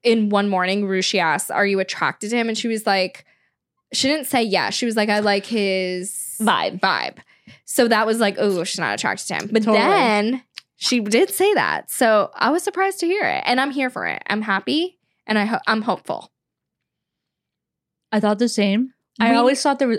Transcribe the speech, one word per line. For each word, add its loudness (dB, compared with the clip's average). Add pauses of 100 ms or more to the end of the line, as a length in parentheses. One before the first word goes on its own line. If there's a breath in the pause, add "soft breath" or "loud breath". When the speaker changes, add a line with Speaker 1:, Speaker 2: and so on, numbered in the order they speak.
Speaker 1:
in 2
one 2
morning, 0
Rushi -2
asked, 0
"Are 0
you 2
attracted -4
to -2
him?" 0
And -4
she -4
was -4
like, -2 (720)
she 0
didn't -2
say 2
yes. -2
She -4
was -2
like, 0
"I 0
like 0
his -4
Speaker 2:
Vibe. 0
Speaker 1:
vibe." -2 (480 loud breath)
So 2
that 2
was 0
like, 2
"Oh, 0
she's -6
not -2
attracted -4
to -6
him." -8
But 2
Speaker 2:
Totally. 2
Speaker 1:
then 2 (340)
she -2
did 2
say 2
that. 0
So 2
I 0
was 0
surprised -2
to -2
hear 0
it. -2
And 2
I'm 0
here -2
for -6
it. -6
I'm -2
happy -2 (280)
and 0
I 0
ho-, -2
I'm 0
hopeful. -6 (1800)
Speaker 2:
I 2
thought 2
the 0
same. 0 (260)
I 2
Speaker 1:
We 4
Speaker 2:
always 4
thought 2
there 2
was, 0